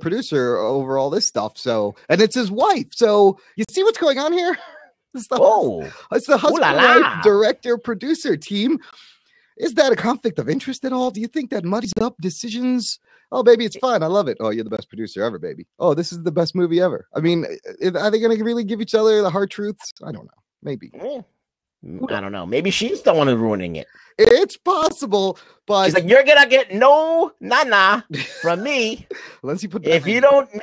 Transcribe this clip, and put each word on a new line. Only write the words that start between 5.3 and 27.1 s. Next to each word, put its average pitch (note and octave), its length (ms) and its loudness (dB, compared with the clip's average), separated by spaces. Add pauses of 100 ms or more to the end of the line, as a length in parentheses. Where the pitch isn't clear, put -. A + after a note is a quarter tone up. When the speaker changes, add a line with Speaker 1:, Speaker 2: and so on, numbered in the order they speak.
Speaker 1:
hus-, - 100 4
Speaker 2:
Oh. C3 460 0 (200)
Speaker 1:
it's - 140 -2
the D#4 80 2
Speaker 2:
Ooh C#4 240 2
la D#3+ 140 2
Speaker 1:
husband, C#3 40 2
Speaker 2:
la. G#3 240 6 (140)
Speaker 1:
wife, - 80 -6
director, G#3+ 540 2
producer A#3+ 600 -4
team. G#3 440 -2 (800)
Is C4 160 -4
that C4+ 180 4
a G3+ 40 0
conflict A3+ 440 -2
of A2+ 80 -4
interest C4 380 -6
at C4 60 -4
all? B3+ 200 -2
Do G3+ 80 -10
you A3+ 80 -8
think C#4+ 220 -8
that G3+ 140 -6
muddies G3+ 360 -4
up A#3+ 200 -4
decisions? A#3 760 -6 (320)
Oh, B3+ 140 -2
baby, A#3 200 8
it's - 120 -6
fine. A#3 260 0
I D#3 40 -2
love F#3 220 0
it. A2+ 120 -4
Oh, A2 100 -2
you're A2 140 -4
the G#2+ 60 -10
best G#2+ 180 -8
producer G#2 340 -8
ever, G#2+ 160 -4
baby. D#2+ 280 -12 (120)
Oh, D#3+ 160 2
this E3 180 -6
is E3+ 120 -14
the E3+ 80 -4
best E3 240 -2
movie F3 240 0
ever. E3+ 340 -2
I - 60 -4
mean, E3+ 260 0 (340)
i-, - 60 -2 (100)
are G3+ 140 -2
they A3 80 0
gonna A3+ 240 0
really A#3 220 -2
give G#3 160 -6
each A3+ 140 -8
other G#3+ 280 2
the F#3 80 0
hard G3 220 -4
truths? G#3 400 -10 (120)
I E3 60 -12
don't - 140 -14
know. - 180 -20 (220)
Maybe. C3 300 -12
Speaker 2:
Eh. A#3+ 280 -12 (840)
I G#2 120 -6
don't G2 120 -10
know. F#2+ 140 -10
Maybe D3 260 -2
she's A#3+ 300 -4
the F3 120 4
one D3 140 2
who's B2 100 2
ruining F#2+ 380 -4
it. D2+ 100 -12 (320)
Speaker 1:
It's C4 380 4
possible, C4+ 840 -2 (280)
but G3 180 2
Speaker 2:
She's E3 100 2
like, F3 140 0
"You're C4 160 6
gonna C#4+ 240 6
get B3 260 2
no D#4 640 4